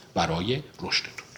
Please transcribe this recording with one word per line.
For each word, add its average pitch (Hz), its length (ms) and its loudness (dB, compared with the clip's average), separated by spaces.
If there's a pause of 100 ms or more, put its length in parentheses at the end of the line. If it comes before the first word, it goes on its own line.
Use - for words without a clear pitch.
(140)
برای 90 480 2 (200)
رشدتون. - 420 -2 (140)